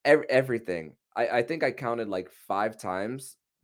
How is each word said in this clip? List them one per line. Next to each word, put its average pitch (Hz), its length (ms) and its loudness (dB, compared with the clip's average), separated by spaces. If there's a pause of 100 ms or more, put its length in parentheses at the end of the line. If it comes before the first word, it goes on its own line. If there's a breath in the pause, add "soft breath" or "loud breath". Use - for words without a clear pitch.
ev-, 143 240 6
everything. 113 640 0 (220)
I, 117 120 0
I 120 140 2
think 156 220 -2
I 131 80 2
counted, 117 360 -4
like, 92 220 -6
five 107 480 -4
times 107 600 -6 (260)